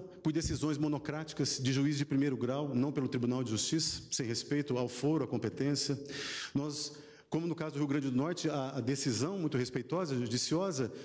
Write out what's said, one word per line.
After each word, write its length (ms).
por 120
decisões 440
monocráticas 880
de 80
juiz 260
de 60
primeiro 320
grau, 400
não 160
pelo 160
Tribunal 340
de 100
Justiça, 600
sem 140
respeito 520
ao 120
foro, 340
à 60
competência. 680
Nós, 380
como 180
no 80
caso 200
do 20
Rio 100
Grande 220
do 80
Norte, 320
a, 220
a 100
decisão 580
muito 180
respeitosa, 560
judiciosa, 760